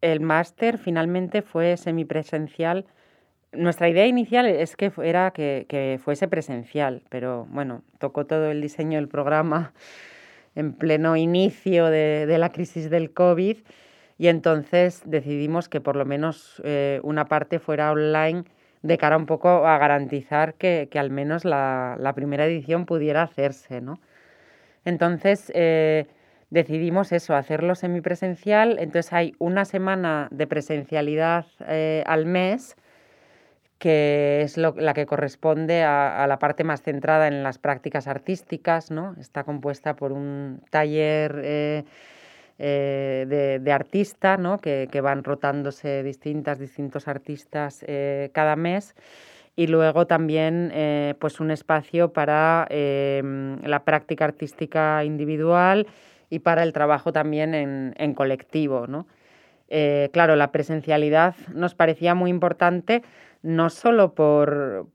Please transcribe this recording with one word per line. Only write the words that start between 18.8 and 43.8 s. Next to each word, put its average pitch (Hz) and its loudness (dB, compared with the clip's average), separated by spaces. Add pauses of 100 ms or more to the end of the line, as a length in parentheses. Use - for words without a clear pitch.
de 160 2
cara 151 4
un 160 0
poco 160 4
a 156 6
garantizar 147 0
que, 170 0
que 147 -4
al 139 -2
menos 147 -4
la, 131 -2
la 135 -2
primera 143 -2
edición 165 -2
pudiera 151 0
hacerse, 135 -6
¿no? 139 -14 (840)
Entonces, 175 0
eh, 160 2 (460)
decidimos 165 0
eso, 165 0
hacerlo 156 0
semipresencial. 180 0
Entonces 165 -4
hay 170 0
una 185 0
semana 185 -2
de 143 -4
presencialidad, 151 -2 (200)
eh, 156 -2
al 160 0
mes, 185 -2 (1040)
que 147 2
es 151 -4
lo, 160 2
la 151 0
que 147 -2
corresponde 156 0
a, 143 2
a 139 2
la 139 2
parte 147 0
más 151 -2
centrada 156 2
en 143 -4
las 135 -6
prácticas 143 -4
artísticas, 165 -4
¿no? 175 -8
Está 139 -12
compuesta 143 -6
por 139 -6
un 139 -8
taller, 151 0
eh, 147 -4 (760)
eh, 139 -2
de, 139 0
de 135 0
artista, 190 0